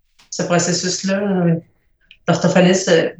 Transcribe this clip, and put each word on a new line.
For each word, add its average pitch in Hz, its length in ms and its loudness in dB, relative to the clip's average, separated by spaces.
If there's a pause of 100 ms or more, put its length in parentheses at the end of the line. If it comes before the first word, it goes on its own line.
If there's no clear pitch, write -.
(320)
ce - 120 -6
processus-là. 180 1120 -2 (720)
L'orthophoniste, 180 600 2
euh, 165 200 2 (100)